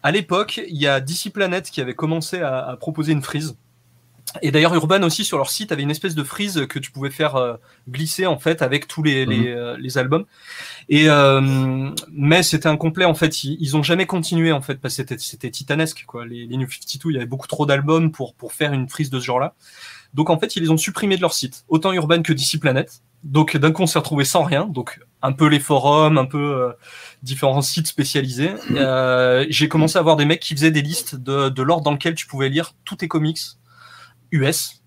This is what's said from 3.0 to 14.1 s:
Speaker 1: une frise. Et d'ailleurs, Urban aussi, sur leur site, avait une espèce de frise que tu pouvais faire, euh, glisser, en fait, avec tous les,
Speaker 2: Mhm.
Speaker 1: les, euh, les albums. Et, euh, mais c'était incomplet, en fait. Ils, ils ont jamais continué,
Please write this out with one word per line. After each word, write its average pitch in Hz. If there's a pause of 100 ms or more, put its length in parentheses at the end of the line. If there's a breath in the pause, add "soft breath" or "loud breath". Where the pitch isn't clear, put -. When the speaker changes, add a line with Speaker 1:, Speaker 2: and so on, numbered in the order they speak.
Speaker 1:
une 143
frise. 147 (840)
Et 147
d'ailleurs, 160
Urban 180
aussi, 170
sur -
leur 135
site, 208
avait 143
une 143
espèce 156
de 151
frise 175
que 139
tu -
pouvais 139
faire, 139
euh, 120 (340 soft breath)
glisser, 156
en 160
fait, 165
avec 143
tous -
les, 135
Speaker 2:
Mhm. 117
Speaker 1:
les, 113
euh, 120
les 131
albums. 135 (600 loud breath)
Et, 156
euh, 135 (220)
mais 156
c'était 156
incomplet, 160
en 165
fait. 160
Ils, 143
ils 147
ont 151
jamais 175
continué, 165